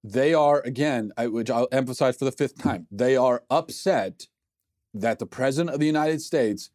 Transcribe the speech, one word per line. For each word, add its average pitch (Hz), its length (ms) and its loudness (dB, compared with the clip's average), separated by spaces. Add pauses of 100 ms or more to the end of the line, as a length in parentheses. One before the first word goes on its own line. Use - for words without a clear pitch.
They 127 300 2
are, 147 300 4
again, 123 540 -2
I, 120 100 -2
which 113 240 -2
I'll 120 200 2
emphasize 127 460 0
for - 80 -6
the 135 80 0
fifth - 260 -4
time, 104 320 -2
they 123 260 2
are 127 340 2
upset 139 800 -2 (680)
that 110 240 -2
the 113 80 -8
president 139 480 -2
of 143 60 -2
the 151 60 2
United 156 360 0
States 110 520 -2